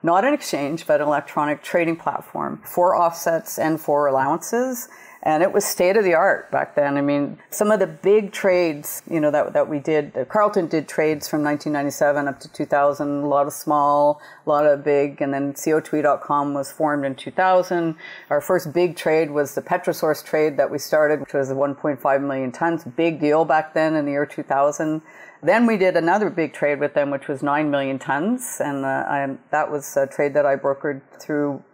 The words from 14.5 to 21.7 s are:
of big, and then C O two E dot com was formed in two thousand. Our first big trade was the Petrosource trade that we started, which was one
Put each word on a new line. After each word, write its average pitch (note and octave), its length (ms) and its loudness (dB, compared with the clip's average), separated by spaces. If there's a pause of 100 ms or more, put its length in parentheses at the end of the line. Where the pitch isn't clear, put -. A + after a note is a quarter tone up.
of C#3+ 180 2
big, C#3+ 360 0
and C#3 140 -2
then C#3 220 -4
C - 160 -2
O D#3 80 4
two D#3 160 -6
E D3+ 60 0
dot C#3+ 200 2
com C#3+ 320 0
was C#3 160 -6
formed D3 340 -2
in C3+ 120 -4
two - 160 -12
thousand. F3+ 640 2 (340)
Our D3 100 2
first D#3+ 320 -2
big F3 220 2
trade D#3 380 0
was D3 240 -2
the C3+ 60 -4
Petrosource E3 640 -2
trade D#3 340 0
that C#3 120 2
we C#3+ 80 -6
started, D3+ 400 2
which C#3 160 -10
was C3+ 180 0
one C#3 220 0